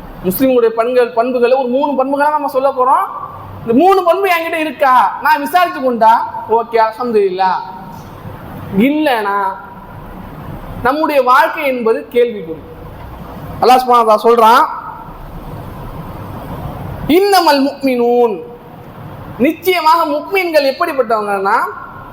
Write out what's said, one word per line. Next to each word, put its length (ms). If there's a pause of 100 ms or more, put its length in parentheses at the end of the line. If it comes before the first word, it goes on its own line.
(240)
முஸ்லீம்களுடைய 440
பண்புகள், 440
பண்புகளை 440
ஒரு 120
மூணு 360
பண்புகளா 260
நம்ம 180
சொல்ல 200
போறோம். 360 (560)
இந்த 240
மூணு 180
பண்பு 260
என்கிட்ட 260
இருக்கா? 680
நான் 180
விசாரித்து 420
கொண்டா 680
ஓகே, 220
அல்ஹம்துலில்லாஹ். 880 (1160)
இல்லைனா 600 (1400)
நம்முடைய 400
வாழ்க்கை 440
என்பது 460
கேள்விக்குறி. 500 (1000)
அல்லாஹ் 280
சுப்ஹானஹு 0
வ 280
தஆலா 80
சொல்றான், 400 (2500)
"இன்னமல் 540
முஃமினூன்", 800 (960)
நிச்சயமாக 680
முஃமின்கள் 680
எப்படிப்பட்டவங்கன்னா, 840 (560)